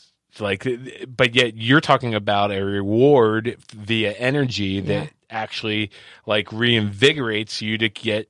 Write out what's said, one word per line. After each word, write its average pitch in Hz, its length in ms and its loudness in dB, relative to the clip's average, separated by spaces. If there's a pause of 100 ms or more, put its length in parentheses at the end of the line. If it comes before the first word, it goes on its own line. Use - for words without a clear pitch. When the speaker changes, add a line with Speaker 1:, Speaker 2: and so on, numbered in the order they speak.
(380)
Speaker 1:
like," 101 260 -4 (440)
but 123 260 0
yet 120 220 2
you're 120 240 4
talking 127 340 2
about 101 380 0
a 98 120 -2
reward 110 920 2 (180)
via 107 380 -2
energy 107 680 -2
that 101 240 -4
Speaker 2:
Yeah. 76 60 -16 (220)
Speaker 1:
actually, 107 580 -6 (360)
like, 107 220 0
reinvigorates 110 1120 0
you 110 160 -4
to 110 100 0
get 107 420 -4